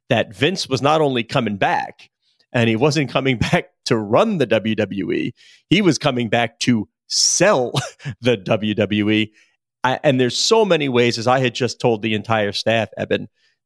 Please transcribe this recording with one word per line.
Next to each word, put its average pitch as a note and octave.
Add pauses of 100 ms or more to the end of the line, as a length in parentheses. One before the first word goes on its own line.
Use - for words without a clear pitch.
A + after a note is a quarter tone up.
that A2
Vince F3
was B2
not D3+
only C3
coming G#2+
back, - (440)
and A#2
he A2
wasn't C#3
coming C3
<laughs> E3+
back F3 (140)
to A#2+
run D#3
the C#3
W A2
W G2
E, D#2 (360)
he F#3+
was E3+
coming B2
back A#2
to A2+ (200)
sell - (240)
<laughs> -
the A#2
W G#2
W G#2
E. G#2+ (500)
I, B2+
and C3
there's B2
so A3+
many E3
ways, A#2+
as A2+
I B2+
had B2
just -
told A2+
the A2
entire G#2
staff, A2
Eben, G2+ (380)